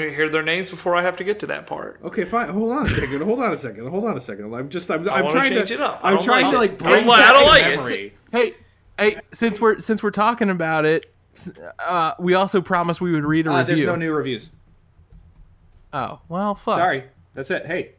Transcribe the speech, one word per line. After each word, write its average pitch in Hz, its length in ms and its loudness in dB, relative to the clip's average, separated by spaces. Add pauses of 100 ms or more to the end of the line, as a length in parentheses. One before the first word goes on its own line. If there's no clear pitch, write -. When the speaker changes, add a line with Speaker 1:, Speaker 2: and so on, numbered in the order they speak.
Speaker 1:
hear 147 220 -2
their 156 120 -2
names 180 280 -4
before 175 260 -2
I 175 60 2
have 180 160 -2
to 190 60 -8
get 208 160 -4
to - 80 -10
that - 180 -8
part. - 380 -12
Speaker 2:
Okay, 180 200 -4
fine. 226 240 -4
Hold 220 240 -4
on 285 140 -2
a - 40 0
second. 139 320 -4
Hold 226 180 -2
on 220 120 -2
a 147 60 -6
second. 113 300 -12
Hold 190 160 -4
on 202 120 -4
a 123 40 -8
second. 104 340 -12
I'm 131 160 -8
just, 175 200 -8
I'm, 170 180 -2
Speaker 1:
I - 80 0
Speaker 2:
I'm - 80 2
Speaker 1:
wanna 147 160 0
Speaker 2:
trying 269 120 2
Speaker 1:
change 196 160 0
Speaker 2:
to, 233 60 -4
Speaker 1:
it 277 60 -6
up. - 220 -4
I 175 80 0
Speaker 2:
I'm 196 60 4
Speaker 1:
don't 185 80 0
Speaker 2:
trying 254 200 4
Speaker 1:
like 285 80 4
Speaker 2:
to, 262 40 2
Speaker 1:
it. 247 40 2
Speaker 2:
like, 202 100 2 (120)
Speaker 1:
I'm 165 100 2
Speaker 2:
bring 226 140 6
Speaker 1:
like, 233 180 8
I 226 80 10
don't 277 120 10
Speaker 2:
back 302 60 8
Speaker 1:
like 311 140 8
it. - 120 0
Speaker 2:
memory. 139 380 -6 (180)
Speaker 3:
Hey, 226 200 0 (460)
hey, 208 220 -2 (120)
since 220 280 -2
we're, 220 200 2
since 214 220 -4
we're 208 100 -2
talking 214 360 0
about 160 380 0
it, 156 260 0 (220)
s-, - 160 -16 (360)
uh, 165 320 0
we 180 160 0
also 190 280 2
promised 170 380 -2
we 180 120 -2
would 151 120 0
read 156 220 0
a 156 40 -2
Speaker 2:
Uh, 139 80 2
Speaker 3:
review. 131 180 0
Speaker 2:
there's 147 100 2
no 175 100 0
new 160 180 -4
reviews. 131 360 -6 (1400)
Speaker 3:
Oh, 139 360 -8
well, 196 260 -4
fuck. 202 240 -4
Speaker 2:
Sorry. 160 260 0 (300)
That's 135 160 -8
it. 175 160 -4
Hey. 170 320 -8